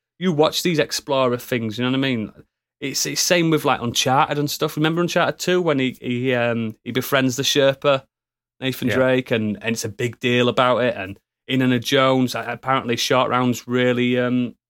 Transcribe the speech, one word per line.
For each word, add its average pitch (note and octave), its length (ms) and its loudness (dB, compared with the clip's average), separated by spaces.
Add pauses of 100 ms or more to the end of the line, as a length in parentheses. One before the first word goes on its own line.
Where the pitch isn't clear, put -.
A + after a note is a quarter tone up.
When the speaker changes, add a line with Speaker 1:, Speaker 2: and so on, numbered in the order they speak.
(180)
Speaker 1:
you F3+ 140 0
watch D3+ 300 2
these E3+ 160 0
explorer C3 600 0
things. A2+ 400 -4
You B2 60 -2
know B2+ 60 0
what C3 60 0
I C3+ 40 0
mean? B2 320 -2 (480)
It's, C#3 260 -6
it's C#3+ 140 -6
same E3+ 300 2
with, D3+ 140 2
like, C3+ 160 0
Uncharted C3+ 580 0
and D3 120 -2
stuff. - 260 -4
Remember D#3+ 240 0
Uncharted E3 380 0
two F3+ 240 0
when D3+ 160 0
he, C3 220 -2
he, B2 340 -2
um, A#2 500 -2
he A#2+ 80 -10
befriends C3 440 0
the C#3 60 -4
Sherpa, C3+ 640 2 (560)
Nathan C3 280 -4
Speaker 2:
Yeah. A2 60 0
Speaker 1:
Drake, C3 360 2
and, G#2+ 320 -2
and A2+ 120 -2
it's - 100 -8
a A2+ 40 -6
big A#2 320 -6
deal B2 280 2
about B2 360 2
it. A#2+ 120 0
And G2 220 -10 (300)
Indiana B2+ 300 2
Jones, C3 560 2
uh, A2+ 120 -6
apparently A#2+ 500 -2
Short B2+ 340 0
Round's B2 360 0
really, B2 520 0
um, B2 360 -2 (160)